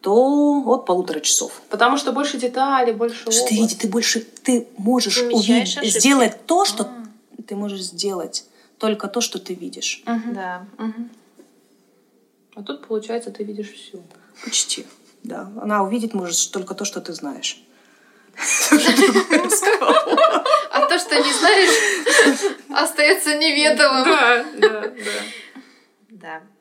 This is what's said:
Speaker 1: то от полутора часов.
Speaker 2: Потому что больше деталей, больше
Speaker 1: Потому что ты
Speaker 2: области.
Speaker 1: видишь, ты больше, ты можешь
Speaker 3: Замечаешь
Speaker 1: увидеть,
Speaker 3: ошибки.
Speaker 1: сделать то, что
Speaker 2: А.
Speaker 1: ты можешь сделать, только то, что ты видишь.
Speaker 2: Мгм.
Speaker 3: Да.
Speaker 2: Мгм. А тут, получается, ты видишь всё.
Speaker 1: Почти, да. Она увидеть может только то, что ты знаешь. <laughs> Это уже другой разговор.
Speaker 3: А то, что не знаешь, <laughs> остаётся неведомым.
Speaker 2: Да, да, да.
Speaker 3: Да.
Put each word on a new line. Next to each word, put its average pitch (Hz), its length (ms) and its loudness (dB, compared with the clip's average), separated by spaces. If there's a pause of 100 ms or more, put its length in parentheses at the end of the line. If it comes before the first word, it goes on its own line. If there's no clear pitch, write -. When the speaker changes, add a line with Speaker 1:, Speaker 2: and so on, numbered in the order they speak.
Speaker 1:
то 285 640 4
от 247 200 0
полутора 180 340 -2
часов. - 480 -2
Speaker 2:
Потому 240 280 2
что 262 160 -4
больше 277 260 -4
деталей, 247 540 0
больше 226 320 -4
Speaker 1:
Потому 226 80 -4
что 240 160 2
ты 220 60 2
Speaker 2:
области. 214 80 2
Speaker 1:
видишь, 220 200 0
ты 226 60 -2
больше, 226 320 -2 (240)
ты 240 220 0 (120)
можешь 214 400 0
Speaker 3:
Замечаешь 233 300 2
Speaker 1:
увидеть, 226 300 2
Speaker 3:
ошибки. 220 200 0
Speaker 1:
сделать 254 480 2
то, 359 180 4
что 226 200 -4
Speaker 2:
А. - 640 -16
Speaker 1:
ты 202 80 -10
можешь 196 260 -8
сделать, 180 600 -8 (340)
только 214 300 -2
то, 240 120 -4
что 208 200 -6
ты 185 140 -10
видишь. - 520 -10
Speaker 2:
Мгм. 233 280 -6
Speaker 3:
Да. 185 300 -10 (140)
Speaker 2:
Мгм. 226 300 -8 (1500)
А 208 80 -16
тут, 277 240 -12
получается, 226 460 -6
ты - 120 -10
видишь 208 280 -10
всё. - 260 -20 (460)
Speaker 1:
Почти, - 420 -6 (380)
да. - 240 -12 (140)
Она 208 200 0
увидеть 220 320 -4
может 175 380 -4
только 190 220 -8
то, 208 100 -8
что - 160 -6
ты - 120 -14
знаешь. - 480 -10 (760)
<laughs> - 340 -2
Это 302 60 6
уже 320 200 4 (160)
другой 330 260 2
разговор. 427 1040 2 (260)
Speaker 3:
А - 180 2
то, 339 100 2
что 311 180 -2
не 285 160 0
знаешь, 381 1120 4 (220)
<laughs> - 20 -14
остаётся 302 680 2
неведомым. 294 680 2
Speaker 2:
Да, 240 400 4 (140)
да, 214 220 2 (240)
да. 208 180 -6 (880)
Speaker 3:
Да. 170 300 -16 (200)